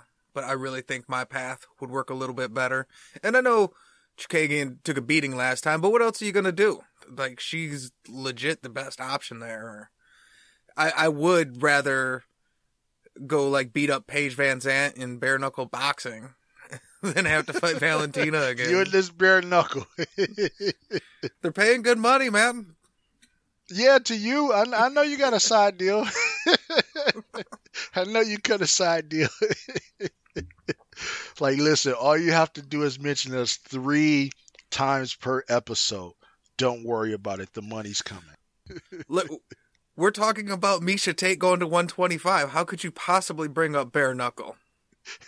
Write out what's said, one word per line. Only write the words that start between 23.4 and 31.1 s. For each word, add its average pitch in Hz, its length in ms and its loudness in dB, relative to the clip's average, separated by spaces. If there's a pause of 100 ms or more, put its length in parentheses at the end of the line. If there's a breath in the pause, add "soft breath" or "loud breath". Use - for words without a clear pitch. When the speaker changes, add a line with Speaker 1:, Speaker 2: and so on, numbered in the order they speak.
Speaker 2:
Yeah, 254 260 6
to 240 180 0
you. 247 380 2
I, 226 320 4
I 262 40 4
know 285 120 2
you 294 160 0
got 269 160 2
a 202 60 4
side 202 400 4
deal. 202 260 2 (840)
<laughs> - 1040 -6
I 185 100 -2
know 220 160 0
you 214 160 -2
cut 208 240 0
a 170 60 2
side 165 420 0
deal. 156 240 0
<laughs> - 60 -20 (2000 loud breath)